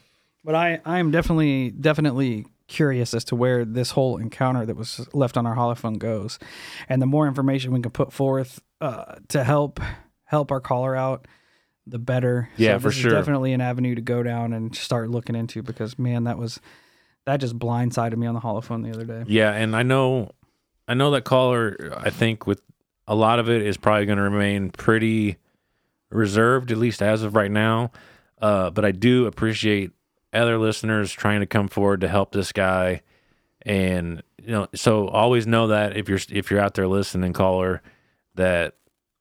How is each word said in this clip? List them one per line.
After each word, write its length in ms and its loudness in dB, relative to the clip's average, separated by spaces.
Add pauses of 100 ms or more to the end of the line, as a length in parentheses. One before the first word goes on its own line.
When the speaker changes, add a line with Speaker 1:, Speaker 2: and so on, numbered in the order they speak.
(440)
Speaker 1:
But 120 -2
I, 300 0
I 140 -2
am 120 2
definitely, 600 2
definitely 760 0 (220)
curious 460 0
as 120 -2
to 100 -4
where 300 2
this 260 -2
whole 260 2
encounter 480 -2
that 100 -6
was 380 -10
left 240 0
on 80 0
our 100 -2
holophone 440 -2
goes. 400 -6 (480)
And 140 2
the 40 2
more 220 2
information 460 0
we 80 0
can 100 -6
put 220 -2
forth, 480 -2 (180)
uh, 360 -8 (140)
to 140 0
help, 360 0 (460)
help 260 -2
our 100 -2
caller 340 -2
out, 320 -4 (600)
the 120 -10
better. 580 0
Speaker 2:
Yeah, 180 4
Speaker 1:
So 40 0
Speaker 2:
for 100 -2
Speaker 1:
this 80 0
is 40 -4
Speaker 2:
sure. 100 4
Speaker 1:
definitely 420 2
an 80 0
avenue 340 -2
to 60 -4
go 220 -2
down 300 -2
and 220 -6
start 340 -4
looking 260 -4
into 280 -6
because, 360 -8
man, 260 0
that 120 -4
was, 220 -8 (640)
that 120 0
just 220 -4
blindsided 580 0
me 100 -2
on 80 -2
the 60 -6
holophone 420 -6
the 80 -8
other 140 -10
day. 220 -10
Speaker 2:
Yeah, 240 6
and 240 0
I 80 2
know, 480 2 (560)
I 60 -4
know 180 2
that 140 0
caller, 720 2
I 140 -2
think 360 0
with 140 0 (460)
a 80 0
lot 240 4
of 100 0
it 140 2
is 140 -2
probably 280 2
gonna 160 0
remain 480 0
pretty 680 0 (760)
reserved, 600 2
at 60 -2
least 240 -2
as 220 2
of 120 -4
right 160 2
now. 400 0 (500)
Uh, 280 2
but 160 0
I 60 4
do 340 4
appreciate 680 -2 (400)
other 280 2
listeners 520 0
trying 280 0
to 80 -2
come 200 0
forward 340 0
to 60 2
help 240 0
this 200 -2
guy. 500 0 (640)
And, 580 -2 (200)
you 100 -10
know, 240 -2
so 320 2
always 400 2
know 200 4
that 300 2
if 100 -4
you're, 120 0 (100)
if 220 -4
you're 100 4
out 140 0
there 120 0
listening, 460 0
caller, 480 0 (540)
that 400 0 (460)